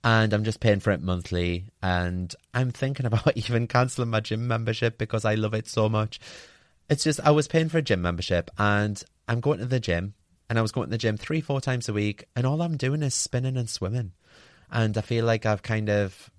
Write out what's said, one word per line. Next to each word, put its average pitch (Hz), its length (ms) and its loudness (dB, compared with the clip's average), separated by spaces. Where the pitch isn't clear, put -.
and 110 280 4
I'm 107 120 2
just 107 160 -2
paying 101 220 4
for 107 100 2
it 85 100 0
monthly. 87 680 -2
And 90 540 -2
I'm 127 180 0
thinking 135 340 -4
about 113 320 2
<laughs> - 0 -
even 117 300 0
cancelling 123 420 0
my 110 100 0
gym 110 280 -4
membership 113 520 -2
because 113 260 -2
I 107 100 2
love 110 200 0
it 107 120 -4
so 107 220 2
much. 107 300 -2
It's - 180 0
just, 156 160 0
I 151 100 6
was 151 160 4
paying 160 220 2
for 160 100 2
a - 40 2
gym 98 180 2
membership, 85 580 0
and 104 420 2
I'm 117 120 0
going 139 200 0
to 110 60 -4
the 127 140 0
gym, 95 340 0
and 113 80 0
I 113 60 4
was 107 80 0
going 110 160 -2
to - 20 -10
the 113 80 -2
gym 110 200 0
three, 156 240 -2
four 139 200 -2
times 127 260 -4
a 113 60 -4
week, 104 320 -2
and 123 120 2
all 151 160 0
I'm 165 120 -2
doing 143 280 -2
is 135 100 -2
spinning 131 420 -2
and 120 140 -2
swimming. 95 440 -4
And 110 260 0
I 107 40 0
feel 113 220 -2
like 113 220 0
I've 107 160 2
kind 107 300 -2
of 104 480 0